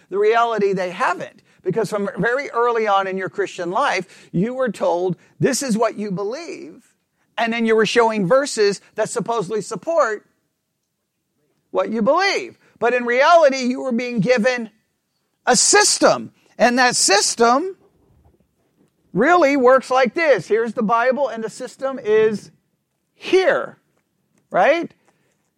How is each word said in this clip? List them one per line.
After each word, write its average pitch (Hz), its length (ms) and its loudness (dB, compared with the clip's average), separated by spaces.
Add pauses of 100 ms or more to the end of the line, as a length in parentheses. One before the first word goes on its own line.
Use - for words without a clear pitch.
the 190 100 -6
reality 220 540 2
they 185 180 -4
haven't. 185 520 -6 (200)
Because 190 280 -4
from 202 180 -4 (100)
very 240 320 -2
early 233 360 0
on 196 200 2
in 190 100 -6
your 190 120 -6
Christian 180 420 -8
life, 196 640 -4
you 214 220 -2
were 254 160 -2
told, 180 460 -2 (220)
"This 233 240 0
is 254 140 -2
what 226 200 -2
you 208 140 -8
believe." 202 880 -12 (400)
And 226 160 -2
then 233 120 -2
you 226 120 2
were 220 100 4
showing 220 400 0
verses 220 540 0 (160)
that 214 120 -2
supposedly 220 520 -4
support 226 640 -2 (1400)
what 190 200 -4
you 220 120 -4
believe. 269 560 0 (220)
But 240 140 0
in 247 100 -2
reality, 269 540 4
you 254 240 -4
were 262 100 -4
being 240 260 -4
given 240 520 0 (760)
a 247 80 4
system. 220 800 2 (240)
And 240 220 2
that 247 180 2
system 349 800 0 (1400)
really 285 440 4
works 262 340 4
like 254 240 2
this. 285 320 2
Here's 226 280 -2
the 247 80 -4
Bible, 240 460 0
and 226 140 -10
the 214 80 -8
system 262 480 -10
is 220 520 0 (640)
here, 269 640 0 (720)
right? 277 420 0 (640)